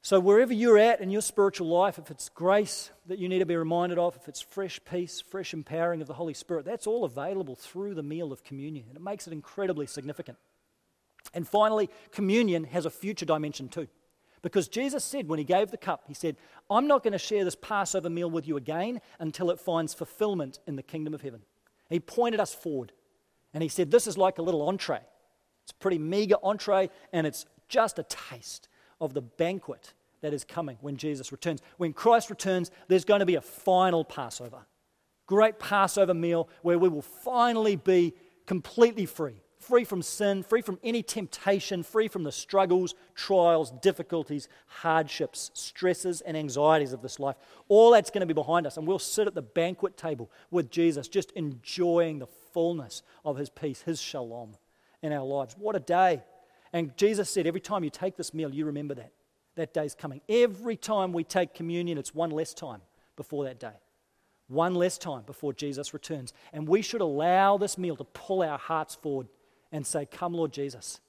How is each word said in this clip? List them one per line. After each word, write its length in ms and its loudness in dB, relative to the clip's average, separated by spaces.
So 160 4
wherever 360 6
you're 240 8
at 240 6
in 80 -4
your 100 0
spiritual 480 0
life, 300 2
if 120 -18
it's 200 -14
grace 600 0
that 140 -10
you 100 -4
need 120 0
to 40 2
be 120 0
reminded 420 0
of, 180 0
if 120 -20
it's 120 -14
fresh 420 -10
peace, 380 -8
fresh 320 -10
empowering 480 -4
of 60 -10
the 80 -14
Holy 180 -6
Spirit, 320 -6
that's 220 -8
all 180 0
available 500 -6
through 400 -10
the 80 -8
meal 300 -8
of 100 -14
communion, 460 -12
and 80 -20
it 60 -18
makes 240 -10
it 80 -14
incredibly 520 -4
significant. 520 -12
And 120 -6
finally, 440 2
communion 520 2
has 220 -4
a 40 -4
future 360 -8
dimension 420 -2
too. 200 -10
Because 280 -2
Jesus 360 -4
said 240 -6
when 100 -2
he 60 -4
gave 260 2
the 60 -10
cup, 300 -6
he 80 -16
said, 240 -6
"I'm 160 4
not 160 4
gonna 160 2
share 260 0
this 120 -2
Passover 520 -2
meal 220 -2
with 180 -4
you 80 -2
again 460 -4
until 320 -4
it 100 -2
finds 320 -2
fulfillment 760 -4
in 100 -8
the 60 -10
kingdom 300 -8
of 80 -10
heaven." 240 -14
He 100 0
pointed 400 0
us 140 -2
forward 380 -8
and 100 -4
he 60 -2
said, 220 -2
"This 160 6
is 100 -6
like 220 2
a 40 -6
little 200 0
entree." 400 -2
It's 80 -20
a 20 -20
pretty 240 0
meager 440 -2
entree, 460 0
and 140 0
it's 180 -8
just 300 0
a 60 -6
taste 640 -16
of 160 -4
the 80 -4
banquet 720 -6
that 140 -4
is 100 -6
coming 380 -8
when 140 -8
Jesus 360 -8
returns. 300 -6
When 160 -2
Christ 340 4
returns, 420 -2
there's 180 4
gonna 180 6
be 100 4
a 60 2
final 640 2
Passover. 640 -12
Great 320 4
Passover 540 4
meal 360 2
where 180 4
we 100 6
will 120 0
finally 760 2
be 380 4
completely 600 2
free. 360 -10
Free 280 4
from 180 -4
sin, 400 -2
free 180 2
from 220 -8
any 200 -2
temptation, 800 -2
free 260 0
from 160 -6
the 80 -4
struggles, 640 2
trials, 560 4
difficulties, 800 -2
hardships, 880 -2
stresses, 680 -2
and 140 -6
anxieties 560 2
of 80 -10
this 180 -12
life. 180 -4
All 240 10
that's 180 6
gonna 160 0
be 80 0
behind 320 2
us, 100 -6
and 100 -6
we'll 120 0
sit 280 -2
at 80 -4
the 80 -6
banquet 540 -2
table 340 -8
with 200 0
Jesus, 380 0
just 240 -2
enjoying 840 0
the 80 -12
fullness 760 -4
of 120 -2
his 120 -6
peace, 340 -8
his 180 -6
shalom 560 -10
in 100 -4
our 120 -4
lives. 320 -4
What 180 -4
a 60 0
day! 420 4
And 240 -4
Jesus 320 4
said, 180 0
"Every 140 0
time 220 -4
you 80 -2
take 260 -6
this 160 -10
meal, 220 -6
you 100 -2
remember 300 -6
that. 180 -16
That 180 -6
day's 200 -2
coming." 340 -12
Every 480 2
time 360 -2
we 120 -2
take 280 -2
communion, 460 -4
it's 160 -12
one 160 -2
less 240 -6
time 280 -14
before 280 -8
that 140 -10
day. 160 -14
One 280 0
less 220 0
time 280 -10
before 280 -6
Jesus 400 -8
returns. 400 -12
And 160 -8
we 120 6
should 200 -4
allow 560 4
this 200 -2
meal 200 -4
to 80 -12
pull 380 -2
our 140 -2
hearts 380 -4
forward 340 -6
and 120 -6
say, 220 -4
"Come, 280 -6
Lord 180 -2
Jesus. 560 -10